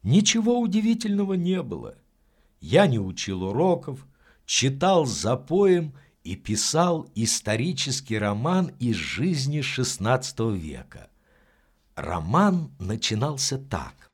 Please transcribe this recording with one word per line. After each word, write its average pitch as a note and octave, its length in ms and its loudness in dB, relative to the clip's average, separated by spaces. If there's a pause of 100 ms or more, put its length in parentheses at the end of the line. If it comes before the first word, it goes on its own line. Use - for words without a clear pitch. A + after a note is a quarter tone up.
Ничего A3 580 4
удивительного G#3 720 0
не F3+ 300 0
было. F2 320 -10 (640)
Я C#3+ 280 6
не A#2+ 100 2
учил F#2 460 -4
уроков, C#3 640 0 (380)
читал D3 640 2
с A2+ 60 -2
запоем D3+ 840 2 (300)
и F2 120 -6
писал D#3+ 760 0
исторический A2+ 1040 -2
роман A#2+ 600 0
из A#2 180 0
жизни C#3+ 680 -2
шестнадцатого B2 880 -2
века. D#2 580 -10 (840)
Роман D#3 840 0
начинался A#2 800 -2
так. - 560 -8